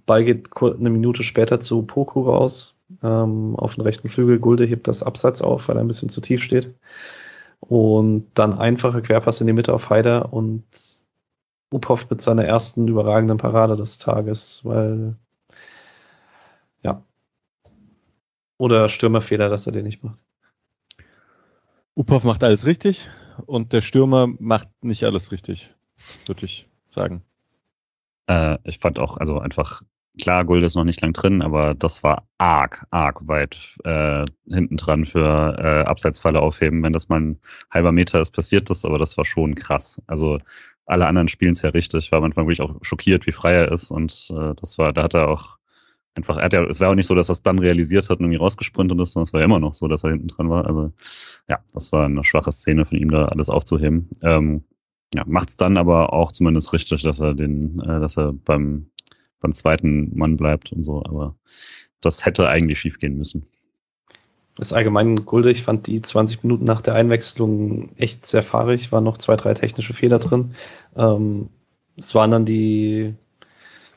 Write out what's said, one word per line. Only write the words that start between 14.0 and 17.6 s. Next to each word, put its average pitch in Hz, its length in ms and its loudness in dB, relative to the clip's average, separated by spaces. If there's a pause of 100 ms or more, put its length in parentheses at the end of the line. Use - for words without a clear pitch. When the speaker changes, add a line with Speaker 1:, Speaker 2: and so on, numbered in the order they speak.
Speaker 1:
weil, 110 520 -4 (1700)
ja. - 200 -4 (1500)